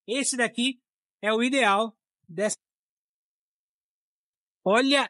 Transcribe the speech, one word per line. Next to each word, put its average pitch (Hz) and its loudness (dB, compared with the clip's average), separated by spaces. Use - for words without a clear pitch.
Esse 254 -4
daqui 240 -2
é 214 0
o 226 0
ideal 226 2
dessa. 196 -4
Olha 262 2